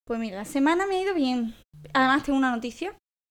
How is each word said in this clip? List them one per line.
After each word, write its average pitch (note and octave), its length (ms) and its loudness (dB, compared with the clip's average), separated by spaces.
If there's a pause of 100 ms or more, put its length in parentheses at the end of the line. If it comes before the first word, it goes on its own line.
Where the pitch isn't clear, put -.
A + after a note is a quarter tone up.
Pues A3+ 140 -4
mira, G#3 160 -6
la G#3 80 -8
semana D#4+ 420 2
me F#4+ 100 0
ha F#4 60 0
ido F#4+ 120 0
bien. B3 400 0 (380)
Además C4 300 4
tengo C#4 160 0
una C4 160 2
noticia. A#3+ 420 -8 (340)